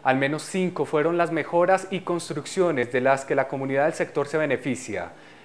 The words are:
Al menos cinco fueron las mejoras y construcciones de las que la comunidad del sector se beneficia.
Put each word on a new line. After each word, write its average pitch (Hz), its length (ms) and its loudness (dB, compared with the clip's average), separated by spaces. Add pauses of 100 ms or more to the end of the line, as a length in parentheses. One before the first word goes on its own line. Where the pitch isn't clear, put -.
Al 131 160 4
menos 139 240 0
cinco 180 420 -2
fueron 160 320 2
las 170 160 2
mejoras 170 580 2
y 190 100 -4
construcciones 160 920 -2
de 127 80 0
las 135 240 2
que 151 100 -2
la 135 140 2
comunidad 135 360 0
del 165 100 0
sector 147 340 -2
se 160 80 -2
beneficia. 117 760 -2 (320)